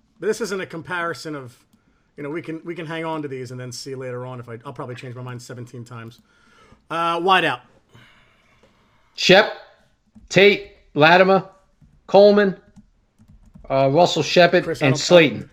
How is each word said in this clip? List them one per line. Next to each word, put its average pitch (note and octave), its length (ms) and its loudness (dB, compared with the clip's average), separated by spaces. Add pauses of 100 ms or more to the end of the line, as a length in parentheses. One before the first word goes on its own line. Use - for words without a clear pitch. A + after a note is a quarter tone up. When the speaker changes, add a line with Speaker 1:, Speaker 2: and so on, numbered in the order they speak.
(180)
Speaker 1:
But E3 80 -8
this G#3+ 140 -4
isn't G3 200 -6
a F3+ 60 -10
comparison E3+ 680 -10
of, C3 220 -16 (600)
you D3 60 -16
know, C#3+ 80 -10
we E3 120 -10
can, D#3+ 220 -14
we E3+ 100 -12
can E3 120 -12
hang E3 180 -10
on D#3+ 180 -8
to D3 60 -10
these B2+ 220 -12
and B2+ 100 -14
then B2+ 120 -14
see C3+ 220 -14
later B2+ 300 -12
on B2+ 160 -14
if A#2 80 -18
I, A#2 160 -14
I'll C#3 80 -16
probably B2+ 220 -14
change B2 200 -16
my B2+ 80 -16
mind B2 200 -14
seventeen A#2+ 420 -18
times. A2+ 360 -20 (680)
Uh, E3+ 320 -4
wide F#3 220 2
out. C3+ 160 -4 (1600)
Speaker 2:
Shep, - 360 4 (760)
Tate, G3 440 2 (220)
Latimer, F3+ 540 4 (580)
Coleman, G3+ 500 4 (1120)
uh, C3+ 240 2
Russell E3 300 2
Shepard, F3 420 4
Speaker 1:
Chris, D#3+ 180 -6
I D3+ 40 2
Speaker 2:
and C3+ 80 2
Speaker 1:
don't, C#3 60 -4
Speaker 2:
Slayton. C#3 520 4